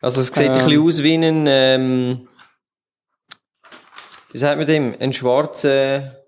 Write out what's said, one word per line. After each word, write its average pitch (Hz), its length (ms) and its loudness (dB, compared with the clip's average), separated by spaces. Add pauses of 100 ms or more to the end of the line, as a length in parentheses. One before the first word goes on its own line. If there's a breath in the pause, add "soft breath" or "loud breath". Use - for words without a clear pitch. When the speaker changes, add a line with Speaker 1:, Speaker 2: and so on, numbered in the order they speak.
Speaker 1:
Also 127 200 -2
es 127 80 0
sieht - 100 -2
ein 135 220 2
Speaker 2:
Ähm. 127 40 2
Speaker 1:
bisschen 151 180 4
aus 160 200 0
wie 160 120 2
ein, 160 340 0
ähm, 131 800 0 (2000 soft breath)
wie - 80 -14
sagt 143 200 -2
man 151 80 -2
dem, 143 340 0
ein 131 120 -2
schwarzer 135 1160 -2